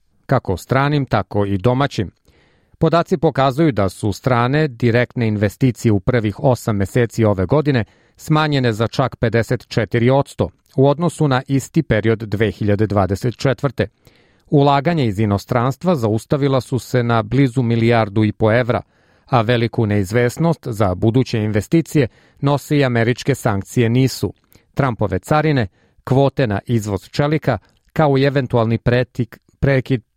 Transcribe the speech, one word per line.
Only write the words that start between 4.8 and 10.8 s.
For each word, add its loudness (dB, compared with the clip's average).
investicije 0
u 2
prvih -2
osam 0
meseci 0
ove 0
godine 0
smanjene 0
za -2
čak -4
pedeset -2
četiri 0
odsto 0
u 4